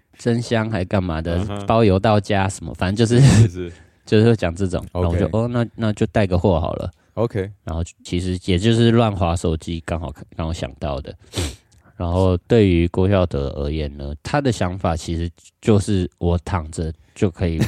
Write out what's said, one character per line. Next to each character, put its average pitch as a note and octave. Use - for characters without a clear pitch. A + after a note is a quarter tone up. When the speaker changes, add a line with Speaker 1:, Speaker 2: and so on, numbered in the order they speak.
Speaker 1:
真 A#2
香 A2
还 F#2+
干 F#2+
嘛 E2+
的， E2+
Speaker 2:
嗯 F2+
哼。 G2+
Speaker 1:
包 A2+
邮 G2
到 G#2
家 G2
什 -
么， F#2
反 F#2
正 -
就 A#2
是， A#2+
Speaker 2:
是， A2+
是。 F2
Speaker 1:
<laughs> -
就 A2
是 A2
会 A#2
讲 F2+
这 F#2+
种。 F2
Speaker 2:
OK。 F2+
Speaker 1:
然 -
后 F2
我 E2+
就 F2+
，“哦， A#2
那， A#2+
那 A2
就 G#2
带 A2
个 F2+
货 F2
好 G1+
了。” -
Speaker 2:
OK。 G#2
Speaker 1:
然 E2
后 E2
其 -
实 F2+
也 F2+
就 A2
是 A#2
乱 A2+
滑 F2
手 E2+
机， E2
刚 E2+
好， D#2
刚 E2
好 D#2+
想 C#2
到 C#2+
的。 -
然 F2
后 F#2
对 A2+
于 F2
郭 F#2
孝 F#2+
德 C#2
而 C#2+
言 D2+
呢， C#2+
他 -
的 C#3
想 F#2
法 F2+
其 E2
实 E2+
就 G#2+
是 F#2
我 E2+
躺 E2
着 D#2+
就 G2+
可 F2+
以 E2